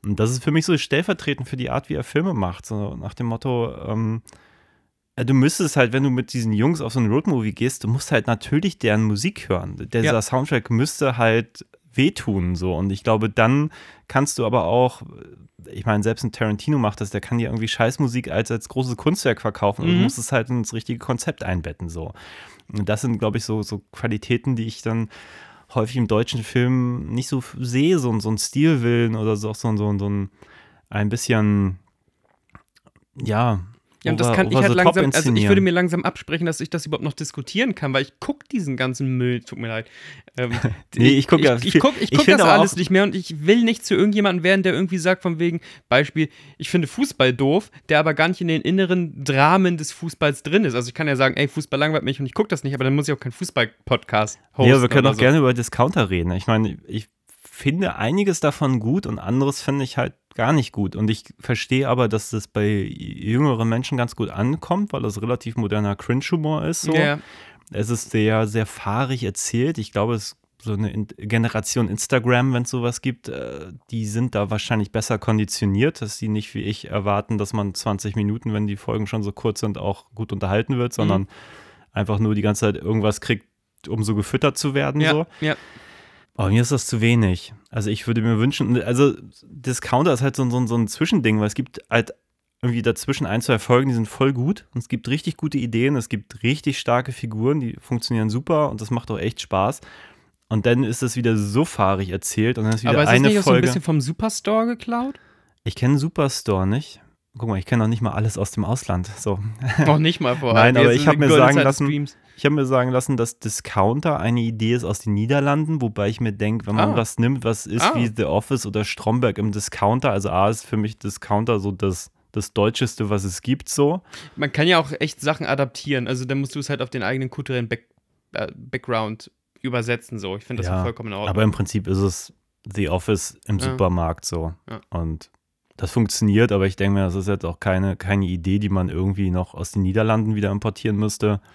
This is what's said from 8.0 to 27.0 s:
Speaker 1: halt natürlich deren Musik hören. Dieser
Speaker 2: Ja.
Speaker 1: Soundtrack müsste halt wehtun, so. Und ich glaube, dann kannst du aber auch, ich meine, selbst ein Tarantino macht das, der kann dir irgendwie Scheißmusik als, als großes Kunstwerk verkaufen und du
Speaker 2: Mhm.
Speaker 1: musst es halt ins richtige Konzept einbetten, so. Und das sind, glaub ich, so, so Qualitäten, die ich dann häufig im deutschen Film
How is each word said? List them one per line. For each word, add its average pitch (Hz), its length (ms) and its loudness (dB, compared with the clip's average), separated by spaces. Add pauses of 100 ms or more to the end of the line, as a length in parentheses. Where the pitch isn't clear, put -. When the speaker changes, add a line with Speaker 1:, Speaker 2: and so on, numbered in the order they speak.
Speaker 1:
halt 139 160 2
natürlich 151 540 -2
deren 110 240 2
Musik 107 440 -2
hören. 92 280 -4 (160)
Dieser 117 100 0 (120)
Speaker 2:
Ja. 110 80 2
Speaker 1:
Soundtrack 127 480 -2
müsste 127 460 0
halt 113 480 0 (300)
wehtun, 95 640 0
so. 90 180 -2
Und 98 160 -2
ich 98 140 -6
glaube, 110 240 2
dann 131 420 2 (380)
kannst 139 300 0
du 117 80 0
aber 110 180 2
auch, 120 380 0 (680)
ich - 140 -12
meine, 104 180 2
selbst 110 220 -2
ein 107 80 -4
Tarantino 110 460 -2
macht 110 240 -2
das, 101 80 -6
der 101 100 -4
kann - 160 -4
dir 117 140 -2
irgendwie 113 180 -4
Scheißmusik 120 640 -2
als, 107 200 -2
als 113 200 -6
großes 127 260 -2
Kunstwerk 151 460 0
verkaufen 104 400 -2
und - 60 0
du 180 80 2
Speaker 2:
Mhm. 117 80 4
Speaker 1:
musst 262 120 0
es - 160 -6
halt 120 160 0
ins 123 240 -4
richtige 117 260 -6
Konzept - 460 -4
einbetten, 85 460 -4
so. 80 240 -10 (580)
Und 104 160 -4
das 107 140 0
sind, 117 160 0
glaub 110 180 -2
ich, 113 80 -4
so, 110 180 -2
so 101 200 -8 (100)
Qualitäten, 117 640 -2
die 113 80 -4
ich 107 160 -10
dann 113 300 -4 (640)
häufig 120 240 -2
im 113 100 0
deutschen 113 360 0
Film 123 680 0